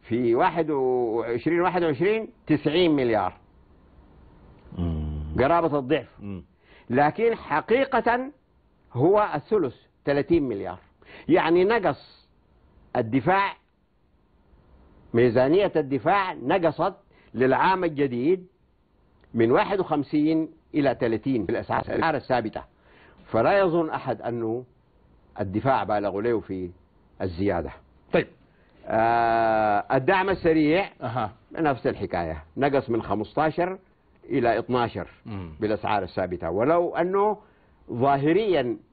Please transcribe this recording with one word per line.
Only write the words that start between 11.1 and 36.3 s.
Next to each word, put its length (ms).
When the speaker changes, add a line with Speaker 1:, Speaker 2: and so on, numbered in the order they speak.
Speaker 1:
يعني 340
نقص 640
الدفاع، 580
ميزانية 600
الدفاع 580
نقصت 600
للعام 500
الجديد 640
من 180
واحد 280
وخمسين 680
إلى 260
ثلاثين 460
بالأسعار 680
الثابتة. 460
فلا 340
يظن 300
أحد 320
أنه 440
الدفاع 440
بالغ 360
له 200
في 300
الزيادة. 500
Speaker 2:
طيب. 140
Speaker 1:
آه، 960
الدعم 320
السريع 600
Speaker 2:
أها. 300
Speaker 1:
نفس 360
الحكاية، 560
نقص 320
من 120
خمستاشر 760
إلى 360
اثناشر 480
Speaker 2:
مم. 340
Speaker 1:
بالأسعار 440
الثابتة، 460